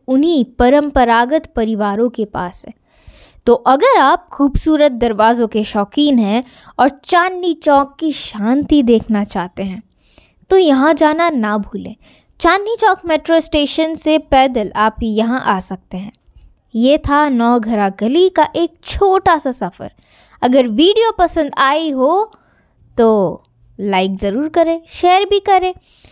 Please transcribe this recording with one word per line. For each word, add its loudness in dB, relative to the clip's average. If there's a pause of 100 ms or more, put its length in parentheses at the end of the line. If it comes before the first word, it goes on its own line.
उन्हीं 2
परंपरागत 2
परिवारों -2
के -6
पास -10
है। -20 (600)
तो 4
अगर 2
आप 2
खूबसूरत 0
दरवाज़ों 0
के -2
शौकीन 0
हैं 0 (340)
और 4
चांदनी -2
चौक 0
की -4
शांति -2
देखना 2
चाहते -8
हैं, -10 (680)
तो 4
यहाँ 4
जाना 0
ना -2
भूलें। -12 (440)
चांदनी 0
चौक 2
मेट्रो 0
स्टेशन -2
से 0
पैदल 0
आप 0
यहाँ -2
आ -2
सकते -14
हैं। -14 (600)
ये 2
था 0
नौघरा 0
गली 0
का 0
एक -4 (100)
छोटा 0
सा -6
सफ़र। -10 (500)
अगर 2
वीडियो 2
पसंद -2
आई 0
हो 0 (680)
तो 0 (380)
लाइक -2
ज़रूर -4
करें, -2
शेयर 0
भी -2
करें। 0 (380)